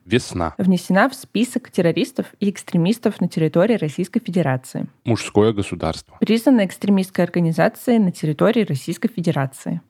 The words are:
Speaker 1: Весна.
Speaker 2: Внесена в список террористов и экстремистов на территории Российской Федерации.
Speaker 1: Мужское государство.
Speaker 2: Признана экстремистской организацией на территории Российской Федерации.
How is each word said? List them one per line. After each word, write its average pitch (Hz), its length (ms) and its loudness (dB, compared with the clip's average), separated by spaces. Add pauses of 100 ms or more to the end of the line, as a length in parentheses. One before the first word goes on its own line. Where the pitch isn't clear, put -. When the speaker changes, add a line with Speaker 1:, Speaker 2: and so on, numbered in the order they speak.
Speaker 1:
Весна. 87 520 -2
Speaker 2:
Внесена 190 520 2
в 269 60 -12
список - 560 -4
террористов 170 560 0 (120)
и 202 100 0
экстремистов 196 720 -2
на 180 80 0
территории 170 480 2
Российской 180 440 -4
Федерации. 147 680 -2 (180)
Speaker 1:
Мужское 110 480 2
государство. - 680 -6
Speaker 2:
Признана 226 460 4
экстремистской 185 600 0
организацией 175 720 0
на 190 140 2
территории 180 520 0
Российской 170 460 -4
Федерации. 160 800 -4